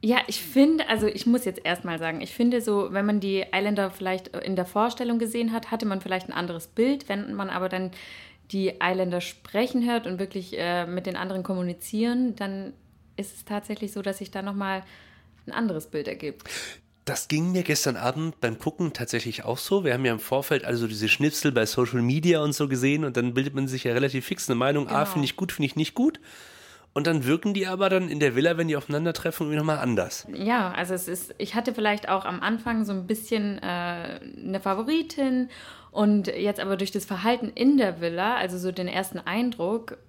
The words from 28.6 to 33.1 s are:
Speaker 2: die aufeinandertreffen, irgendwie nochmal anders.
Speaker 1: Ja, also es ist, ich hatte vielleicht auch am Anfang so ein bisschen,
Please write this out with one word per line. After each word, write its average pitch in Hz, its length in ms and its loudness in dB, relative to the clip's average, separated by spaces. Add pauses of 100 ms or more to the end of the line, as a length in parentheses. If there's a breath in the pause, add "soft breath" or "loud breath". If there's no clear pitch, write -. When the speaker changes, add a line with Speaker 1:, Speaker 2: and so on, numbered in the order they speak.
Speaker 2:
die 156 80 0
aufeinandertreffen, 156 720 -2
irgendwie 151 100 0
nochmal 151 220 0
anders. 107 520 0
Speaker 1:
Ja, 202 420 0
also 180 200 -2
es 185 140 -4
ist, 180 320 -8
ich 208 160 -6
hatte 233 180 -2
vielleicht 208 340 0
auch 190 180 0
am 180 160 -4
Anfang 220 440 0
so 202 60 -4
ein 185 160 -4
bisschen, 208 560 -2